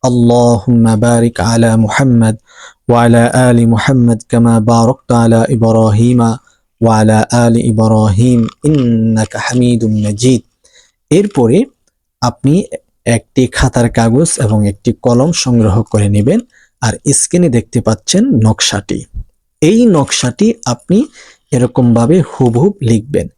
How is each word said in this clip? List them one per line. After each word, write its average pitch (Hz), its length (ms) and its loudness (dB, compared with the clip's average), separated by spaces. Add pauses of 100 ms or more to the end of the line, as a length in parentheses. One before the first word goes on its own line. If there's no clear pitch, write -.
اللهم 120 800 2 (120)
بارك 117 440 0
على 117 360 0
محمد 113 600 0 (520)
وعلى 117 340 4 (260)
آل 120 100 2 (100)
محمد 117 500 0 (100)
كما 117 300 2
باركت 117 540 0
على 113 280 2 (100)
إبراهيم 113 680 2 (600)
وعلى 110 380 2 (160)
آل 120 200 2 (160)
إبراهيم 110 720 2 (260)
إنك 113 680 0
حميد 120 460 -2 (220)
مجيد। 107 380 -2 (680)
এরপরে 202 480 0 (640)
আপনি 135 320 -2 (640)
একটি - 260 -2 (140)
খাতার 120 320 0 (100)
কাগজ 123 300 0 (160)
এবং 107 140 0 (140)
একটি - 180 -6 (140)
কলম 127 260 0 (140)
সংগ্রহ 110 320 0 (160)
করে 104 240 0
নেবেন, 135 240 0 (420)
আর 107 120 -2 (240)
স্ক্রিনে 175 380 -2
দেখতে - 300 -4
পাচ্ছেন - 360 -2 (220)
নকশাটি। 101 540 -4 (640)
এই 185 160 2 (180)
নকশাটি 156 520 -2 (240)
আপনি 175 260 -2 (540)
এরকমভাবে 120 640 0 (140)
হুবহুব 131 440 0 (160)
লিখবেন 120 360 -2 (120)